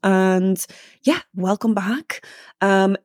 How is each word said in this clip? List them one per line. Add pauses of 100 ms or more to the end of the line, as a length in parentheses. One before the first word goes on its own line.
And (380)
yeah, (140)
welcome
back. (360)
Um,